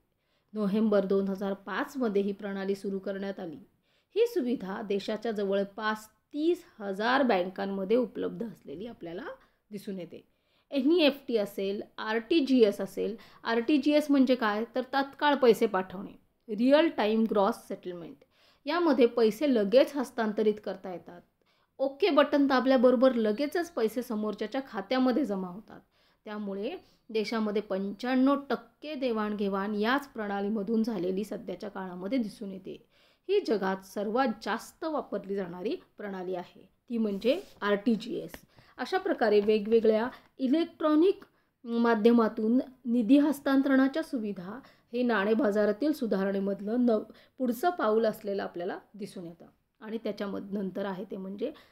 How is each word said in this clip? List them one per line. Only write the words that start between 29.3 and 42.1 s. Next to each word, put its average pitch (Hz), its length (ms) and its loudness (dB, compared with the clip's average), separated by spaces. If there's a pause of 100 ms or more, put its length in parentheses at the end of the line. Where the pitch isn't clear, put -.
याच 240 320 0
प्रणालीमधून 208 760 -4
झालेली 190 400 -4
सध्याच्या 190 460 -10
काळामध्ये 190 480 -6
दिसून 208 340 -6
येते. - 360 -16 (420)
ही 403 180 2
जगात 190 380 -2
सर्वात 220 420 -2 (160)
जास्त - 400 -8
वापरली 214 520 -6
जाणारी 185 400 -6 (220)
प्रणाली 185 380 -8
आहे, - 340 -14 (200)
ती 233 80 -4
म्हणजे 220 440 0 (200)
आर 208 140 2 (100)
टी 226 100 4
जी - 220 -8
एस. 165 140 -10 (460)
अशा 262 200 -4
प्रकारे 269 420 2
वेगवेगळ्या 220 720 2 (280)
इलेक्ट्रॉनिक 320 880 2 (380)
माध्यमातून 233 960 2 (260)